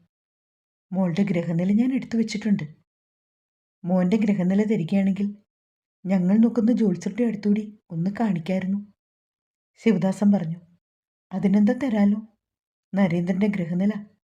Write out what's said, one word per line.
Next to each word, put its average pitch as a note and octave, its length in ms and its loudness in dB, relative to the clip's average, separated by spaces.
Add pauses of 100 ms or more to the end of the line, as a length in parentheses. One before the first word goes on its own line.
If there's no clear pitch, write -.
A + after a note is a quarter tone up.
(920)
മോളുടെ F#3 320 0
ഗ്രഹനില F3 500 -2
ഞാൻ A#3+ 200 2
എടുത്തു A#3 240 -4
വെച്ചിട്ടുണ്ട്. G#3 480 -2 (1160)
മോന്റെ F3+ 340 2
ഗ്രഹനില F#3+ 460 2
തരികയാണെങ്കിൽ G3 640 0 (760)
ഞങ്ങൾ F#3 320 2
നോക്കുന്ന A#3 340 4
ജ്യോത്സ്യരുടെ G#3 520 0
അടുത്തുകൂടി G#3+ 400 0 (280)
ഒന്ന് E3+ 180 -4
കാണിക്കായിരുന്നു," F#3+ 720 -2 (1000)
ശിവദാസൻ F#3+ 500 0
പറഞ്ഞു. F3 280 -2 (720)
"അതിനെന്താ G3+ 420 2
തരാലോ. G#3+ 460 0 (720)
നരേന്ദ്രന്റെ F#3 540 0
ഗ്രഹനില F#3 460 -2 (420)